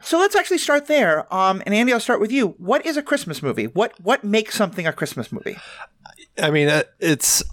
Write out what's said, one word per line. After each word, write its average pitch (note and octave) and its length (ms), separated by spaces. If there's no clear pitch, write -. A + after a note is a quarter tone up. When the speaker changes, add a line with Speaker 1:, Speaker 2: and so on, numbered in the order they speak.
Speaker 1:
so - 160
let's G4+ 180
actually F4+ 220
start C#4+ 300
there. G3 440
Um, F#3+ 320
and G3+ 120
Andy, B3 180
I'll A#3 60
start A#3 200
with G#3 120
you. A#3+ 260
What A#3+ 300
is D#4 100
a C#4+ 60
Christmas F3+ 400
movie? A#2 220
What, F3 360
what A3+ 220
makes A3 320
something F3+ 320
a D3+ 60
Christmas - 380
movie? - 260
Speaker 2:
I D#3 80
mean, D3 200
uh, D3 140
it's - 540